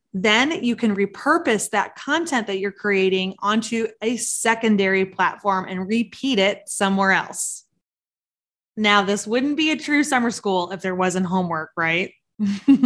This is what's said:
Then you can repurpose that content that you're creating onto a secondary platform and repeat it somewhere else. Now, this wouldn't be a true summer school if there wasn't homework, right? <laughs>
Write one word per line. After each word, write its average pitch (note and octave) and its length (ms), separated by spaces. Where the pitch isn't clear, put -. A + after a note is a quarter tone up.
Then A3 500
you A#3 140
can G#3+ 180
repurpose A#3+ 760
that - 260
content C#4 520
that G3 120
you're G3 120
creating F#3+ 680
onto A3 480
a A3+ 160
secondary G3+ 880
platform F#3+ 640
and F#3 180
repeat A#3 500
it G3 280
somewhere G3 460
else. - 520
Now, G#3 280
this G3+ 220
wouldn't C4 300
be D#4 160
a D4+ 60
true D4 260
summer B3 280
school F#3 400
if F#3+ 100
there F#3 140
wasn't F#3 320
homework, E3+ 500
right? E3 360
<laughs> G3+ 280